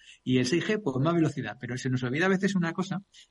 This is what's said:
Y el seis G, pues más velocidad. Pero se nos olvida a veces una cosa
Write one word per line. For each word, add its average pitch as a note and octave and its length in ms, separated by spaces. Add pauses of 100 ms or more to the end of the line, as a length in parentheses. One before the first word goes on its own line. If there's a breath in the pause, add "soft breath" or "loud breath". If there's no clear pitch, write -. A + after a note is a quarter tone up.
(240 loud breath)
Y B2+ 140
el B2 80
seis E3+ 180
G, G#3+ 160
pues C3+ 240
más E3+ 120
velocidad. C3+ 440
Pero A#2+ 160
se B2+ 140
nos B2+ 140
olvida C#3+ 240
a - 20
veces G3 260
una E3 160
cosa F#3 300 (300 loud breath)